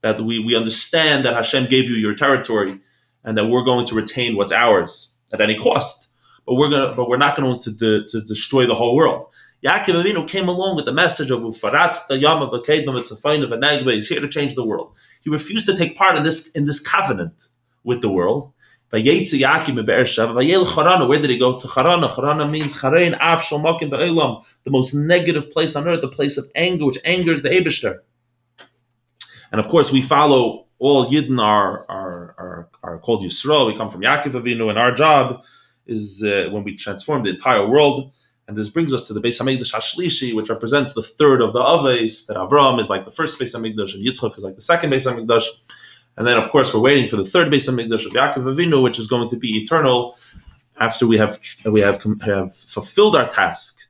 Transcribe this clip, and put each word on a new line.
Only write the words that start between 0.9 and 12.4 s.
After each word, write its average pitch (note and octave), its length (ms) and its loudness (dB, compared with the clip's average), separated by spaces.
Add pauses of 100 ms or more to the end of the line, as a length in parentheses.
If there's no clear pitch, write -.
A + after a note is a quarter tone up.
that A#2+ 80 0
Hashem B2+ 340 -2
gave B2+ 220 2
you A#2+ 60 -2
your G#2+ 200 -2
territory A2 640 0 (440)
and A2 140 -2
that G#2+ 100 2
we're B2 180 0
going B2 220 2
to A2 80 -6
retain A2 420 -4
what's G2 140 -2
ours G#2 640 0 (180)
at A2+ 80 -4
any G#2+ 160 0
cost. - 500 -2 (380)
But B2+ 100 0
we're C#3+ 140 2
gonna, C3+ 260 0
but A#2+ 140 -2
we're B2 80 2
not C#3+ 180 2
going B2+ 260 0
to A2 100 -10
de-, G#2+ 360 0
to A2+ 140 -8
destroy A2 440 0
the A2+ 100 2
whole A#2 200 2
world. - 320 2 (360)
Yaakov E3+ 400 0
Avinu F#3+ 240 -2
came F#3+ 200 -4
along F#3 300 -2
with D3 80 -6
the B2+ 80 -4
message D#3 380 0
of A#2+ 100 -2
"Ufaratz B2 680 0
the C3+ 100 -2
Yama D3 320 2